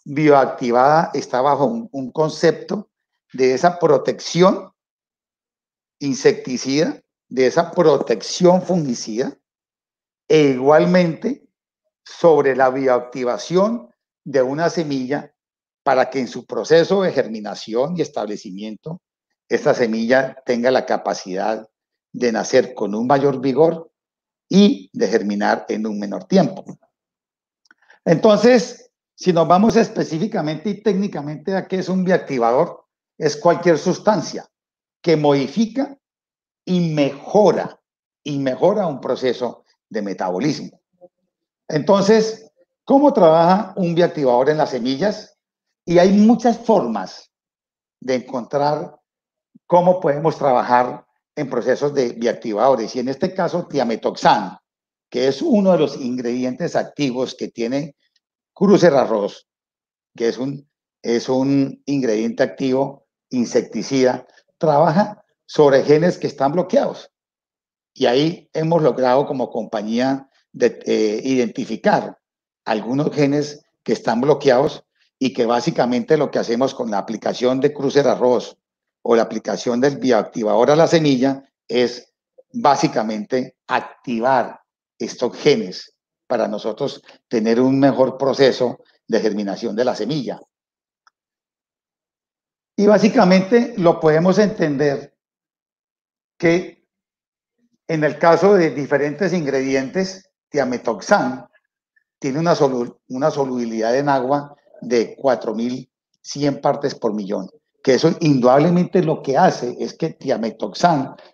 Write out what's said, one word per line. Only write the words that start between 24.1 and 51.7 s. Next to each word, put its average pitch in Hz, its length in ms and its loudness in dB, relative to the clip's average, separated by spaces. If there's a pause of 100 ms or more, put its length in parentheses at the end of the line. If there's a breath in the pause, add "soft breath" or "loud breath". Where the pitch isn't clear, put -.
y 202 420 2
de 110 160 -2
germinar 104 600 0
en 107 160 -4
un 104 120 -6
menor 98 260 -10
tiempo. 175 400 0 (1400 soft breath)
Entonces, 208 840 2 (240)
si - 180 0
nos 160 160 2
vamos 190 280 4
específicamente 170 920 -2
y 202 140 -6
técnicamente 190 720 -4
a 180 100 -6
qué 190 120 -4
es 175 100 -6
un 185 160 -2
bioactivador, 143 800 0 (320)
es 151 200 -2
cualquier 170 420 2
sustancia 165 680 -2 (540)
que 165 160 2
modifica 147 800 0 (720)
y 175 260 0
mejora, 147 880 0 (420)
y 143 160 -6
mejora 156 480 0
un 139 140 -6
proceso 123 640 -4 (240)
de 104 140 -6
metabolismo. 95 800 -6 (840)
Entonces, 196 840 0 (340)
¿cómo 277 300 4
trabaja 170 640 4
un 170 180 -2
bioactivador 143 560 2
en 156 80 0
las 143 120 -2
semillas? 135 640 -4 (500)
Y 170 140 2
hay 190 140 6
muchas 226 460 4
formas 113 720 -2 (640)
de 127 180 -2
encontrar 143 840 -4 (680)
cómo 180 340 4
podemos 151 360 -2
trabajar 123 680 0 (280)
en 143 140 -8
procesos 131 460 -2